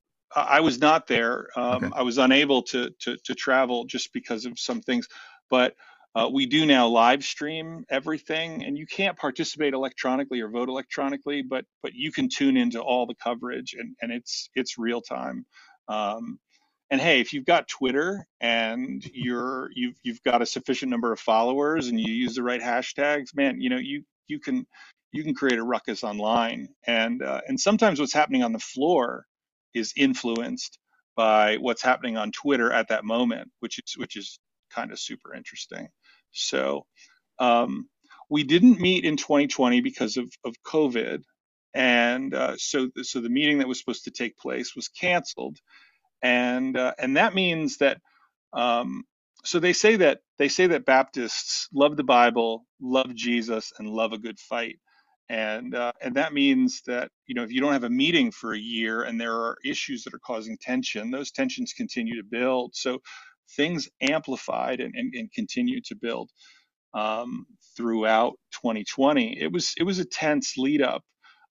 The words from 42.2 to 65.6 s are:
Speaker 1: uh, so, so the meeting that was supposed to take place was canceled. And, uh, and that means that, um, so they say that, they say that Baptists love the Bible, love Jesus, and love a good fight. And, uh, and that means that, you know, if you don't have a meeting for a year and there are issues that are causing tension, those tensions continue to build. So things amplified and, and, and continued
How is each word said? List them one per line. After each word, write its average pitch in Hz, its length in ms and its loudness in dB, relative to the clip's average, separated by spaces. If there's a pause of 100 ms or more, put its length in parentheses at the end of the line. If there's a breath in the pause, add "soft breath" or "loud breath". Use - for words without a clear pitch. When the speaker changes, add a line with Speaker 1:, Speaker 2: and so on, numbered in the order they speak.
Speaker 1:
uh, 131 220 -2
so, 131 320 -2 (140)
so 123 180 -6
the 117 80 -4
meeting 147 300 2
that 135 80 0
was 127 140 -4
supposed - 240 -8
to 131 80 -12
take 117 260 -8
place 127 380 -8
was 120 100 -8
canceled. - 720 -4 (640 soft breath)
And, 123 540 0
uh, 127 240 0
and 135 160 0
that 196 180 4
means 165 440 0
that, 139 200 2 (540)
um, 120 500 -2 (420)
so - 140 -2
they 175 140 4
say 214 240 6
that, 160 240 6 (180)
they 143 100 4
say 185 200 4
that 147 180 0
Baptists - 880 0
love 147 220 4
the 143 80 -2
Bible, 117 600 4 (160)
love 127 340 0
Jesus, 117 640 -2
and 107 100 -10
love 110 240 -2
a 113 60 -8
good 107 200 -12
fight. 117 400 -8 (500)
And, 113 460 -4
uh, 120 180 -2 (100)
and - 140 -6
that 151 160 0
means 135 540 4
that, 123 220 -4 (180)
you 131 80 -10
know, 120 100 -4
if 110 80 -8
you 127 80 0
don't 143 120 2
have 131 120 0
a 117 60 -2
meeting 135 420 2
for 113 200 -8
a 107 60 -6
year 113 440 -4
and 117 180 -6
there 117 140 -4
are 117 300 -4
issues 135 400 -6
that 127 100 -14
are 120 60 -18
causing 110 400 -8
tension, 123 500 -4
those 131 200 -6
tensions 127 420 -4
continue 117 440 -6
to 101 120 -10
build. 123 460 -2
So 127 260 -4 (560 loud breath)
things 151 320 -2 (120)
amplified 131 800 -2
and, 123 140 -8
and, 123 200 -6
and 117 180 -10
continued 123 540 -2